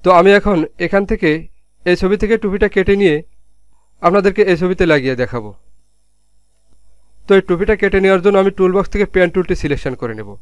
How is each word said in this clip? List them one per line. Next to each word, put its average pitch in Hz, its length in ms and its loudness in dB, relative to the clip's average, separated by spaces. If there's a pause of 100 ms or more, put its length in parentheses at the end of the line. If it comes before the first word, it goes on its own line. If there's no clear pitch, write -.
তো 180 40 2 (100)
আমি 190 200 6
এখন 196 200 0 (280)
এখান 196 240 0
থেকে 190 200 0 (600)
এই 180 100 4
ছবি 196 220 0
থেকে 214 200 0
টুপিটা 202 320 -2
কেটে 196 260 0
নিয়ে 165 160 2 (880)
আপনাদেরকে 196 440 2
এই 175 100 2
ছবিতে 185 320 0
লাগিয়ে 131 300 0
দেখাবো। 113 280 -8 (1800)
তো - 100 -10
এই 185 120 4
টুপিটা 196 320 0
কেটে 196 240 0
নেওয়ার 190 200 2
জন্য 202 180 2
আমি 196 160 2
toolbox 185 360 0
থেকে 202 200 0
pen 180 200 2
টুলটি 180 280 -2
selection 139 380 -6
করে 113 180 -8
নেব। 101 100 -14 (140)